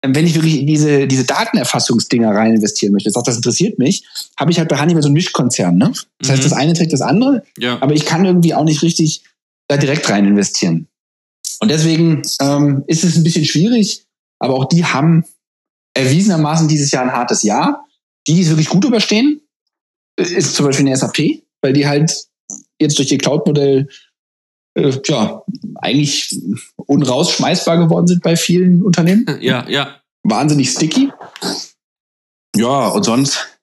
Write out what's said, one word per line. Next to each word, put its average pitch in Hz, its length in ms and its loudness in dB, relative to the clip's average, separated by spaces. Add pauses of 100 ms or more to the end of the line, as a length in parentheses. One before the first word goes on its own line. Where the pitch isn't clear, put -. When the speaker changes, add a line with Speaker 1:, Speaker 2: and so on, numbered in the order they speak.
Speaker 1:
wenn 143 220 2
ich 160 80 2
wirklich 156 300 0
diese, 147 440 2
diese 131 160 0
Datenerfassungsdinger 123 1040 -2
rein 110 240 2
investieren 104 380 0
möchte, 101 180 0
sag, 120 140 -4
das 127 120 0
interessiert 120 440 -2
mich, 147 240 0 (340)
habe 170 140 0
ich 170 80 0
halt 156 80 -2
bei 143 120 -2
Honeywell 165 220 2
so 143 60 2
einen 143 60 4
Mischkonzern, 123 640 0
ne? 160 160 2 (280)
Das 131 100 -4
heißt, 131 120 2
Speaker 2:
Mhm. 143 60 2
Speaker 1:
das - 40 2
eine 156 220 0
trägt 165 180 0
das 147 100 -2
andere, 240 420 2 (140)
Speaker 2:
Ja. 120 240 -4
Speaker 1:
aber 147 120 2
ich 151 100 0
kann 170 200 0
irgendwie 175 300 2
auch 147 100 0
nicht 151 180 0
richtig 165 400 0 (460)
da 143 80 0
direkt 143 320 0
rein 104 160 2
investieren. 95 600 0 (760)
Und 220 100 0
deswegen, 156 520 2 (180)
ähm, 143 460 0
ist 160 180 -2
es 170 120 2
ein 165 80 4
bisschen 160 200 0
schwierig, 202 600 0 (360)
aber 127 140 -2
auch 131 120 0
die 170 180 2
haben 160 400 2 (680)
erwiesenermaßen 156 760 2
dieses 147 240 0
Jahr 131 120 -2
ein 123 80 -2
hartes 120 300 -2
Jahr. 151 440 -2 (420)
Die, 156 60 2
die 185 80 4
es 156 80 2
wirklich 156 180 0
gut 196 160 2
überstehen, 247 560 0 (760)
ist 175 380 -2
zum 143 120 0
Beispiel 135 200 0
eine 131 80 0
S 131 80 -2
A 123 60 -4
P, - 340 -2 (180)
weil 135 120 0
die 143 160 2
halt 147 400 -2 (520)
jetzt 151 160 0
durch 135 140 -2
ihr 139 80 0
Cloud-Modell, 143 680 0 (840)
äh, 147 180 0 (140)
ja, 117 360 -4 (380)
eigentlich - 580 -2 (380)
unrausschmeißbar 151 1040 0
geworden 170 280 2
sind 175 160 2
bei 170 140 0
vielen 180 480 2
Unternehmen. 180 420 2
Speaker 2:
<laughs> 143 140 -6
Ja, 127 280 -4
ja. 139 320 -6 (220)
Speaker 1:
Wahnsinnig 131 480 0
sticky. 254 400 0 (1500)
Ja, 123 320 0
und 98 160 -2
sonst 123 580 -2